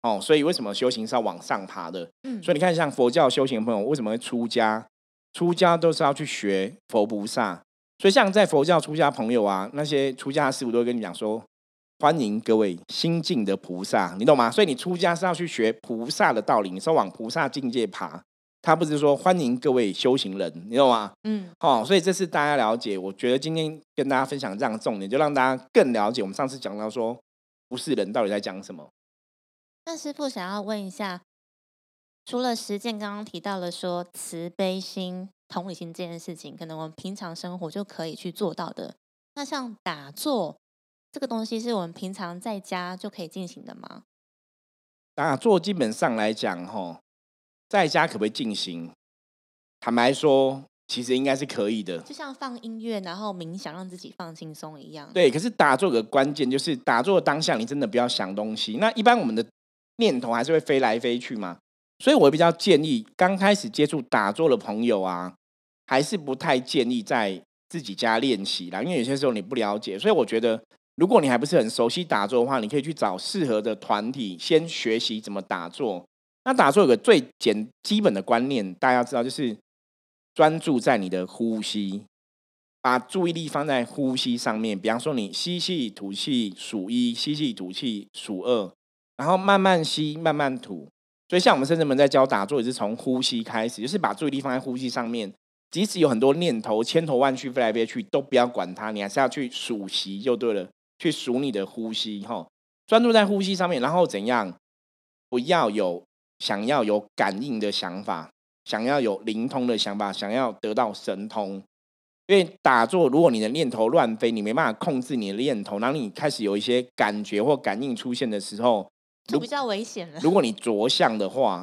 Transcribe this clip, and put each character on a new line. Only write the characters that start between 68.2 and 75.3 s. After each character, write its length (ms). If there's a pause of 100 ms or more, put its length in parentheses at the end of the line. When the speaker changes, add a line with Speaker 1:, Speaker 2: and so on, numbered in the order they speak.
Speaker 1:
习 280
啦， 120
因 80
为 60
有 80
些 100
时 120
候 60
你 100
不 120
了 240
解。 200
所 120
以 40
我 100
觉 160
得， 200 (360)
如 100
果 140
你 80
还 80
不 80
是 140
很 100
熟 200
悉 140
打 240
坐 140
的 100
话， 100
你 60
可 120
以 40
去 120
找 240
适 260
合 160
的 160
团 340
体， 300
先 260
学 320
习 220
怎 100